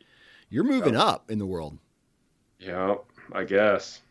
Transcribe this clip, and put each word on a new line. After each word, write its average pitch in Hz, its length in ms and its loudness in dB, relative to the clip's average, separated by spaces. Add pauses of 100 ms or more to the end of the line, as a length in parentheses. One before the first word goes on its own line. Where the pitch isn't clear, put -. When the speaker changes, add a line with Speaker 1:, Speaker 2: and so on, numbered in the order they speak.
(500)
Speaker 1:
You're 117 140 0
moving 247 300 2
Speaker 2:
Yep. 131 80 4
Speaker 1:
up - 280 0
in 107 80 -4
the 101 80 -4
world. 82 320 -8 (800)
Speaker 2:
Yeah, 92 380 -2 (360)
I 95 120 -4
guess. 107 560 2 (100)